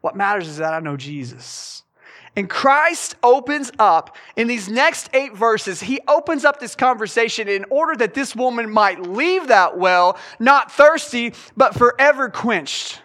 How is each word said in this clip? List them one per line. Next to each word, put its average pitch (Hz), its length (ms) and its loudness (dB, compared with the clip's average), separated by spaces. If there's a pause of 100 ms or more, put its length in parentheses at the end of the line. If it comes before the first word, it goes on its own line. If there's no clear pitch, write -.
What 185 160 -6
matters 196 320 -2
is 151 100 -14
that 160 140 -4
I 160 80 -6
know 147 160 -8
Jesus. 135 840 -14 (540)
And 196 140 -6
Christ 294 720 0
opens 269 560 2
up 180 380 2 (180)
in 233 140 -2
these 220 200 -6
next 269 460 0
eight 262 220 0
verses, 208 440 -2
he 247 280 -6
opens 294 360 0
up 285 140 2
this 233 160 -14
conversation 233 720 -2
in 196 240 -4
order 311 280 0
that 220 140 0
this 269 220 -6
woman 233 360 -4
might 202 320 2
leave 302 440 -2
that 190 320 4
well, 180 400 2 (220)
not 262 320 2
thirsty, 277 600 4 (240)
but 226 180 4
forever 262 540 4
quenched. - 760 -6